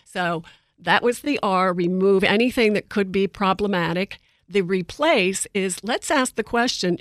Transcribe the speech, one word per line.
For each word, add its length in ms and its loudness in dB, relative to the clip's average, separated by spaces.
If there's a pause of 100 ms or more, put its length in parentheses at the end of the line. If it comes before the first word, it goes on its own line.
So 400 -6 (360)
that 240 2
was 160 0
the 240 -2
R, 280 2
remove 520 2
anything 500 2
that 160 -4
could 220 -2
be 160 0
problematic. 880 -2 (320)
The 120 0
replace 920 0
is, 300 -4
let's 280 -4
ask 240 0
the 80 -4
question, 580 0